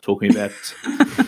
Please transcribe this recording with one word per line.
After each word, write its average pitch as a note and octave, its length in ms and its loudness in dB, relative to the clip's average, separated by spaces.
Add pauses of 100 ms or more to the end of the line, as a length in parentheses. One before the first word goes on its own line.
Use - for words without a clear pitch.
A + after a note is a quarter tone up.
talking G2+ 280 0
about G#2 220 0 (760)